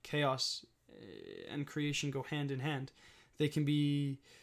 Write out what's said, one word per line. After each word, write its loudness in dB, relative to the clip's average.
chaos, 0
eh, -14
and -2
creation -2
go -2
hand -2
in -2
hand. -2
They 4
can 2
be 4